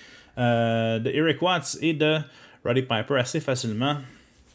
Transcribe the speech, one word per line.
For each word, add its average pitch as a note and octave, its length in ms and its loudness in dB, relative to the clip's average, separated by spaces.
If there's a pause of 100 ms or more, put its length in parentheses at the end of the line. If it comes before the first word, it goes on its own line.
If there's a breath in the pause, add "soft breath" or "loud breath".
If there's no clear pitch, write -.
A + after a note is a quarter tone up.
(380 loud breath)
euh, A2+ 600 2
de A#2 120 -2
Eric D#3 300 0
Watts F3 380 0
et D#3+ 140 0
de D3+ 240 2 (480 loud breath)
Roddy B2 160 2
Piper B2+ 360 -2
assez B2+ 220 0
facilement. B2+ 600 -2 (560 loud breath)